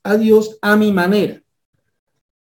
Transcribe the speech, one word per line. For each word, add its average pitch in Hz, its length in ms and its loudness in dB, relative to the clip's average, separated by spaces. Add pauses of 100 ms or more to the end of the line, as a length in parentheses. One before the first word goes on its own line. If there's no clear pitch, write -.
a 202 120 -2
Dios 220 460 0
a 208 140 0
mi 214 160 0
manera. 190 500 -2 (1040)